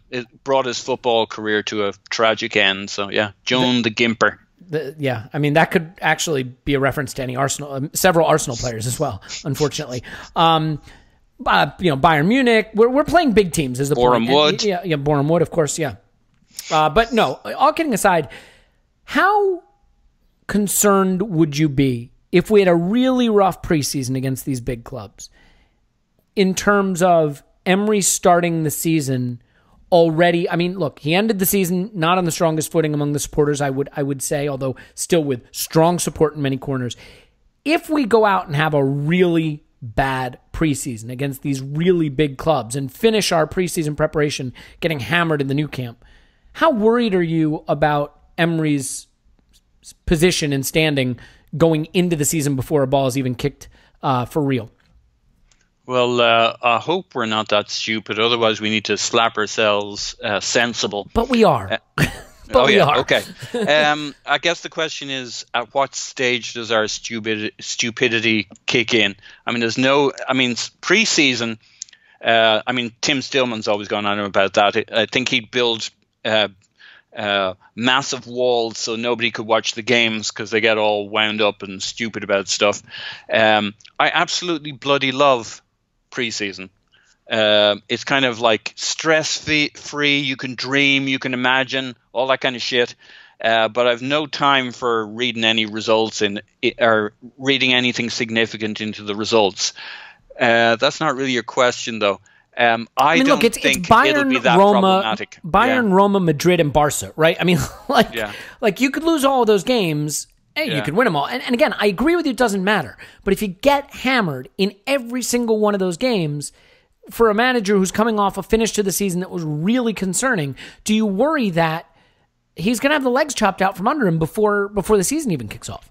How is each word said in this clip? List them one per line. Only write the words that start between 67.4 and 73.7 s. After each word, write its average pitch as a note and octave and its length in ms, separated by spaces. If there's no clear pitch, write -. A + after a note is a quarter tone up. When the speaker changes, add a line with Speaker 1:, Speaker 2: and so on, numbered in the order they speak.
Speaker 1:
stupidity A2+ 880
kick A#2+ 280
in? G#2 220
I A#2 40
mean, A#2+ 100
there's A2+ 160
no, C3+ 340
I C3 60
mean, B2+ 180
s-, - 180
preseason, C3 800
uh, A2+ 460
I A#2+ 60
mean, A#2+ 260
Tim C#3 220
Stillman's A#2+ 480
always G#2 180